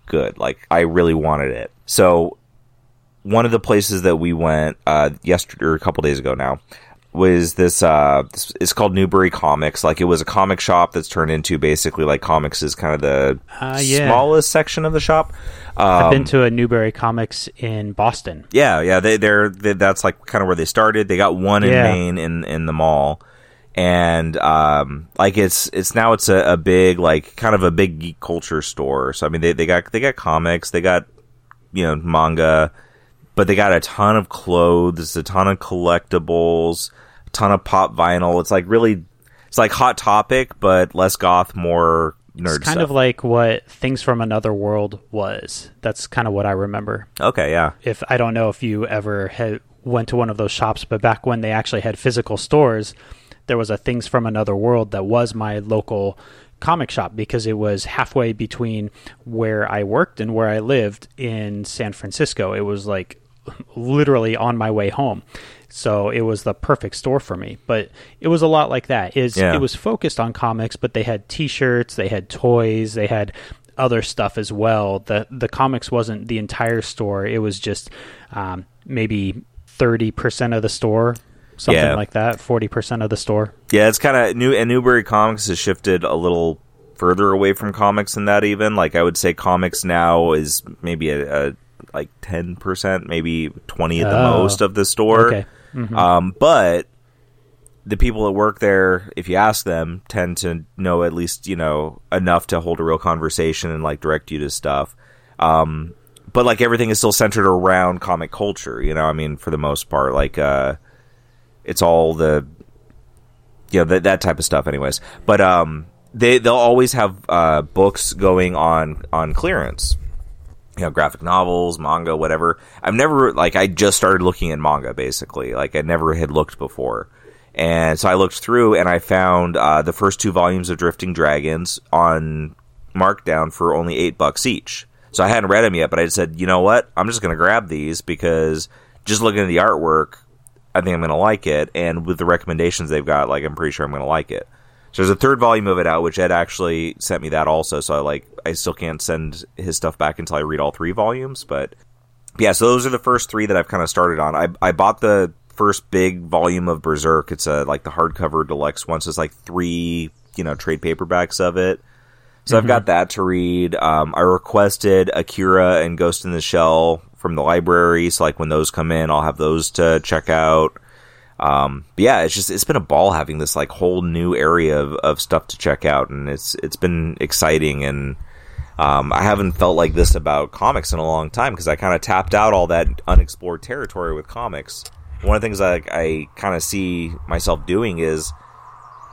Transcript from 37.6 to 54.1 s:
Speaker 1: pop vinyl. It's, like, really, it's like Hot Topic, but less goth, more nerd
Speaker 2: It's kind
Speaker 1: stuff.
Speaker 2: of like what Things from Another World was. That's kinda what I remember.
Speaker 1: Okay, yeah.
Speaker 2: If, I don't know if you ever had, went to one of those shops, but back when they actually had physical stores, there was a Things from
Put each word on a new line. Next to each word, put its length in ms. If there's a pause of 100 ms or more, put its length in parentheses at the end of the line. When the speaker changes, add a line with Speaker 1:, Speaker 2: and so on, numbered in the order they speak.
Speaker 1:
pop 320
vinyl. 460
It's, 100
like, 160
really, 360 (440)
it's 100
like 140
Hot 260
Topic, 640
but 360
less 200
goth, 400
more 600 (200)
nerd 220
Speaker 2:
It's 80
kind 100
Speaker 1:
stuff. 80
Speaker 2:
of 80
like 320
what 440
Things 360
from 180
Another 320
World 460 (120)
was. 600 (100)
That's 260
kinda 220
what 160
I 60
remember. 560 (120)
Speaker 1:
Okay, 320
yeah. 200 (100)
Speaker 2:
If, 280
I 80
don't 160
know 160
if 120
you 240
ever 440
had, 300 (240)
went 260
to 60
one 140
of 80
those 140
shops, 340
but 160
back 240
when 160
they 100
actually 300
had 160
physical 400
stores, 560 (540)
there 100
was 120
a 80
Things 280
from 200